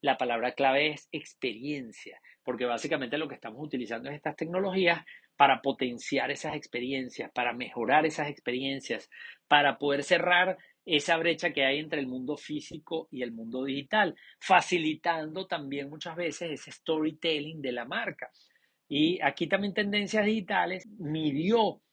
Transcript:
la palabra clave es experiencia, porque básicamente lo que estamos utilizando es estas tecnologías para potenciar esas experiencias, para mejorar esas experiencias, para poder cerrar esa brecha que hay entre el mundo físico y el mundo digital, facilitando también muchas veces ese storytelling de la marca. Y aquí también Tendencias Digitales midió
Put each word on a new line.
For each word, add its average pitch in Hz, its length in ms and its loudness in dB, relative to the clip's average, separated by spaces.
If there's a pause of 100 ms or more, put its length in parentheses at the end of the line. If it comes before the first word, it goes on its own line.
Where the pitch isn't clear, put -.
la 135 160 2
palabra 120 340 0
clave 139 380 4
es 147 200 -12
experiencia, 127 1080 -8 (220)
porque 123 240 -2
básicamente 127 500 -2
lo 156 120 -2
que 135 60 -10
estamos 117 300 -12
utilizando 123 460 -6
es 147 60 -8
estas 151 200 -6
tecnologías 180 680 0 (300)
para 135 260 6
potenciar 127 680 -2
esas 147 240 -6
experiencias, 127 800 -6
para 120 220 0
mejorar 123 500 2
esas 151 240 -2
experiencias, 131 800 -4 (400)
para 143 300 6
poder 139 240 0
cerrar 180 560 4 (260)
esa 165 320 2
brecha 165 340 2
que 143 140 2
hay 135 140 4
entre 156 220 -4
el 131 80 -2
mundo 127 280 -6
físico 151 760 -10
y 127 120 -6
el 120 100 -6
mundo 113 320 -6
digital, 139 520 0 (220)
facilitando 165 1080 2
también 143 420 -6
muchas 160 280 -12
veces 170 340 -4
ese 147 200 -10
storytelling 156 920 -2
de 131 100 -4
la 120 140 -4
marca. 185 440 -6 (560)
Y 156 360 2
aquí 139 240 2
también 196 260 0
Tendencias 208 540 2
Digitales 185 600 0 (120)
midió 160 840 2 (120)